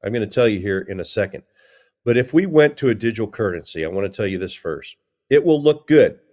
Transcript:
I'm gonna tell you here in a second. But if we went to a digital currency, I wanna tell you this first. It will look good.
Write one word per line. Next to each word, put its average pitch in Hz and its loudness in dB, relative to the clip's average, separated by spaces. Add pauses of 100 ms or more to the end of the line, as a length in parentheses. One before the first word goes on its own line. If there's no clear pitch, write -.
I'm 104 -6
gonna 117 -2
tell 120 0
you 104 0
here 95 -4
in 95 -12
a - -8
second. 95 -6 (640)
But 120 2
if 123 -2
we 175 4
went 151 2
to 135 0
a 113 0
digital 110 -4
currency, 85 -6
I 80 -6
wanna 95 -4
tell 104 -6
you 95 -4
this 92 -8
first. - -12 (340)
It 143 4
will 156 2
look 147 0
good. 147 4 (140)